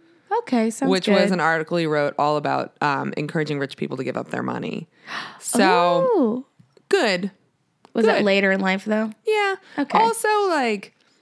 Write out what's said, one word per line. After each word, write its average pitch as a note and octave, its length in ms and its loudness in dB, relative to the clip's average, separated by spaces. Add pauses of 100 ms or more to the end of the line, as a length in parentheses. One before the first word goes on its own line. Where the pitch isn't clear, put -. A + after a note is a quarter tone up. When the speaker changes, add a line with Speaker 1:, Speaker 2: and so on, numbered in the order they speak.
(380)
Speaker 1:
Okay, A#3 320 0
sounds F3+ 200 -2
Speaker 2:
Which F#3 160 0
Speaker 1:
good. G3 160 4
Speaker 2:
was G3+ 80 2
an F3+ 100 0
article D#3+ 360 0
he E3+ 100 0
wrote D3 320 0
all D3+ 180 2
about, C3+ 440 -4
um, C#3 360 -2
encouraging D3+ 440 -4
rich C3+ 160 -6
people C#3 200 -6
to C3 80 -8
give B2 120 -6
up A#2 140 -8
their B2 120 -6
money. B2 500 -8
<gasps> - 480 -14
So, - 200 -2 (520)
Speaker 1:
Oh. B3+ 340 0 (420)
Speaker 2:
good. G3+ 420 0 (640)
Speaker 1:
Was A3+ 100 2
that A3 140 4
Speaker 2:
Good. G#3 60 2
Speaker 1:
later G3 280 4
in F#3+ 80 0
life, F#3+ 240 -2
though? G#3+ 280 -2 (120)
Speaker 2:
Yeah. G#4 300 0 (240)
Speaker 1:
Okay. - 200 -2
Speaker 2:
Also, A4 300 2 (200)
like, A#3+ 440 -2 (300)